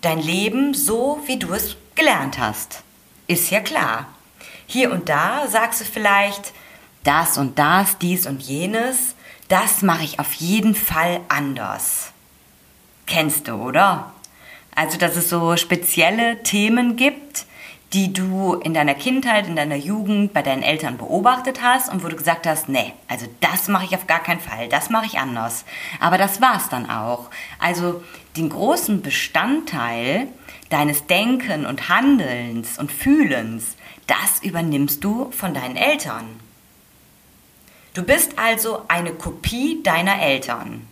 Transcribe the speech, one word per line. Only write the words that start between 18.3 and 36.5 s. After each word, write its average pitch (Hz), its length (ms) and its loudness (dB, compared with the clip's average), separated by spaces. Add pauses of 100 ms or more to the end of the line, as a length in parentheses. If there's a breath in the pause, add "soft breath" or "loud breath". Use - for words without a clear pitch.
in 160 200 -4
deiner 147 200 4
Kindheit, 240 520 0
in 170 100 -4
deiner 147 200 0
Jugend 202 560 0
bei 147 100 2
deinen 135 200 0
Eltern 143 360 0
beobachtet 247 640 2
hast 254 260 4
und 180 160 -4
wo 170 40 -4
du 160 80 -6
gesagt 165 300 0
hast, 156 220 0
„Nee, 123 240 -2 (160)
also 117 180 -6 (140)
das 160 280 0
mache 190 160 2
ich 180 100 -4
auf - 120 -6
gar 165 160 2
keinen 165 180 -2
Fall, 113 280 -8
das 143 220 0
mache 226 160 0
ich - 120 -4
anders.“ 117 460 -4 (360 loud breath)
Aber 175 180 4
das 196 220 2
war's 240 280 4
dann 123 220 -4
auch. 117 400 -4 (280 loud breath)
Also 175 440 0 (340 loud breath)
den 160 140 0
großen 202 520 0
Bestandteil 156 1300 -2 (400 loud breath)
deines 147 380 0
Denken 202 580 0
und - 240 -6
Handelns 131 880 2
und 147 120 -6
Fühlens, 131 880 0 (320 loud breath)
das - 340 0
übernimmst 156 600 0
du 220 260 0
von 175 240 -6
deinen 127 220 -6
Eltern. 143 500 -2 (1700 soft breath)